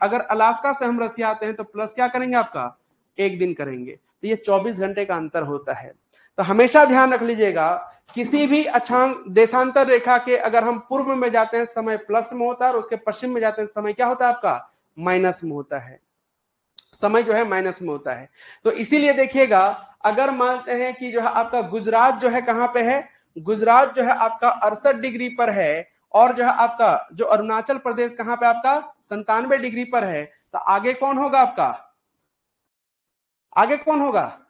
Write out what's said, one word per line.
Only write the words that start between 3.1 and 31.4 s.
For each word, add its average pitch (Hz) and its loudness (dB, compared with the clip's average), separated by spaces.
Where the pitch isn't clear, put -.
एक 190 -2
दिन 180 -2
करेंगे। 127 -10
तो - -14
ये 220 0
चौबीस 202 -2
घंटे 196 -4
का 185 -6
अंतर 160 -6
होता 143 -6
है। 127 -14
तो 196 0
हमेशा 240 6
ध्यान 254 4
रख 233 0
लीजिएगा, 208 0
किसी 269 -2
भी 294 2
अक्षांश 247 0
देशांतर 254 4
रेखा 247 4
के 247 0
अगर 226 2
हम 233 -2
पूर्व 269 -2
में 247 0
जाते 226 2
हैं, 233 0
समय 220 -4
प्लस 226 -2
में 240 -4
होता 247 -2
है, 254 2
और 240 -2
उसके 220 -6
पश्चिम 233 -6
में 240 -2
जाते 214 -2
हैं, 208 -4
समय 208 -6
क्या 247 0
होता 247 0
है 240 2
आपका? 175 -4
माइनस 180 0
में 160 -8
होता 143 -8
है, 131 -20
समय 214 0
जो 220 0
है 226 2
माइनस 190 -4
में 175 -8
होता 139 -8
है। 127 -14
तो 226 2
इसीलिए 285 2
देखिएगा, 262 4
अगर 240 2
मानते 247 -2
हैं 247 -4
कि 247 -10
जो 226 -2
है 226 -2
आपका 233 -2
गुजरात 226 2
जो 247 0
है 247 -2
कहाँ 240 0
पे 240 0
है? 262 -2
गुजरात 226 4
जो 254 0
है 233 2
आपका 226 0
अड़सठ 214 0
डिग्री 240 -6
पर 240 -2
है, 170 -2
और 240 6
जो 240 -2
है 247 2
आपका 233 2
जो 185 -4
अरुणाचल 220 0
प्रदेश 240 -4
कहाँ 240 -4
पे 233 -2
आपका? 254 0
सत्तानवे 220 -2
डिग्री 240 -6
पर 240 -2
है। 160 -6
तो - -12
आगे 208 0
कौन 269 -2
होगा 269 4